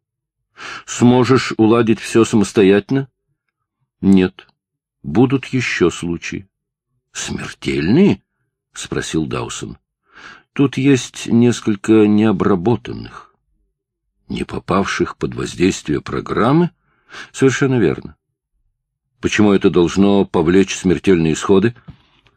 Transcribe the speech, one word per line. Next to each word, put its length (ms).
«Сможешь 720
уладить 420
все 260
самостоятельно?» 840
«Нет. 460
Будут 440
еще 420
случаи». 580
«Смертельные?» — 1120
спросил 520
Даусон. 520
«Тут 240
есть 500
несколько 800
необработанных». 1300
«Не 160
попавших 720
под 180
воздействие 680
программы?» 680
«Совершенно 480
верно». 380
«Почему 320
это 160
должно 560
повлечь 500
смертельные 580
исходы?» 420